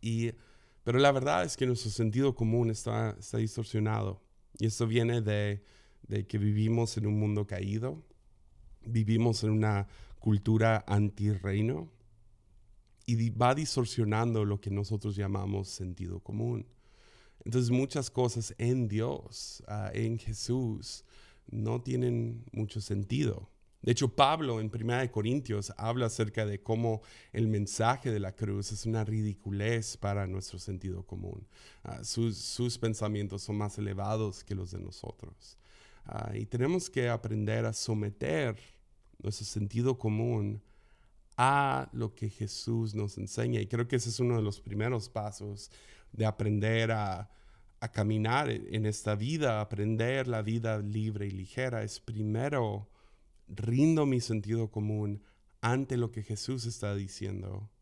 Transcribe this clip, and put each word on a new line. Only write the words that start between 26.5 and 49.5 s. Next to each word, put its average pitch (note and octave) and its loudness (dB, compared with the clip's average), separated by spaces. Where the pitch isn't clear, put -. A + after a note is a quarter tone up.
cómo A2+ 0
el A#2 2
mensaje A2 2
de G#2+ 0
la F#2+ -4
cruz G2+ -4
es G#2 -8
una A2 0
ridiculez G#2+ -2
para G2+ -2
nuestro F#2 -6
sentido F#2 -8
común. F#2 -10
Ah, - -10
sus, A2+ 0
sus - -4
pensamientos G#2 -2
son G#2 -4
más G#2 -2
elevados G2+ -2
que G2+ -6
los F#2 -6
de F2+ -8
nosotros. - -14
Ah, G#2+ -6
y G#2+ -4
tenemos C#3+ 0
que B2 0
aprender A2 0
a A2+ 0
someter A2+ -2
nuestro G#2 -4
sentido G#2+ 0
común G#2+ 0
a C3+ 2
lo A#2 -4
que G#2+ -4
Jesús A2 -4
nos G#2 -4
enseña. A#2 -2
Y G#2 -2
creo A#2 0
que B2+ 0
ese A#2+ 0
es A2+ -4
uno B2 2
de A2 2
los G#2 -4
primeros G#2+ -2
pasos G#2 -8
de G#2+ 2
aprender G#2+ 2
a, G#2 -2
a A2+ -6
caminar A2 2
en, - -4
en G#2+ 2
esta G#2+ 0
vida, A#2+ 2